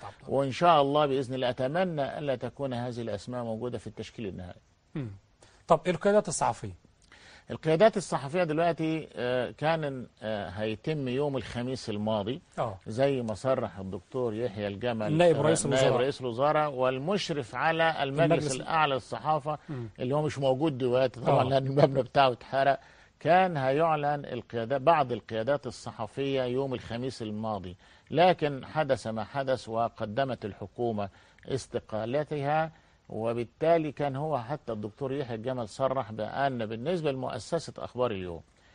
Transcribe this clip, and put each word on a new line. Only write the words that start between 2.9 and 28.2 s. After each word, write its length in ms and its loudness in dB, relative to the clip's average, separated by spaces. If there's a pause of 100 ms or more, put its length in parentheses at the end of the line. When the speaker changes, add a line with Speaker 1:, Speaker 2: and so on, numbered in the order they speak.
Speaker 2:
الأسماء 420 -6
موجودة 340 -6
في 100 -12
التشكيل 400 -10
النهائي. 320 -12 (360)
Speaker 1:
مم. 140 -6 (580)
طب 200 6
القيادات 400 2
الصحفية؟ 600 -4 (640)
Speaker 2:
القيادات 460 4
الصحفية 460 -2
دلوقتي، 720 0
آه، 360 -2
كان، 560 -2 (140)
آه، 280 -4
هيتم 580 -4
يوم 300 -2
الخميس 520 -6
الماضي، 520 -2 (180)
Speaker 1:
آه. 180 -4 (100)
Speaker 2:
زي 340 2
ما 120 -4
صرح 440 -2
الدكتور 560 -6
يحيى 340 -4
الجمل، 460 -2
Speaker 1:
نائب 220 6
Speaker 2:
آه، 60 0
Speaker 1:
رئيس 240 4
Speaker 2:
نائب 180 4
Speaker 1:
الوزراء. 180 4
Speaker 2:
رئيس 200 -2
الوزراء 500 2
والمشرف 840 -2
على 480 2
المجلس 280 2
Speaker 1:
المجلس. 240 2
Speaker 2:
الأعلى 380 2
للصحافة، 640 -2 (120)
Speaker 1:
مم. 200 -8 (100)
Speaker 2:
اللي 160 0
هو 60 2
مش 180 -2
موجود 380 2
دلوقتي 440 2
طبعًا، 240 4
Speaker 1:
آه. 40 0
Speaker 2:
لأن 180 2
المبنى 360 6
بتاعه 280 4
اتحرق. 480 2 (400)
كان 380 4
هيعلن 680 2
القيادات، 560 -4
بعض 300 4
القيادات 560 -2
الصحفية 760 -4
يوم 300 -2
الخميس 480 -6
الماضي، 540 -6 (360)
لكن 540 2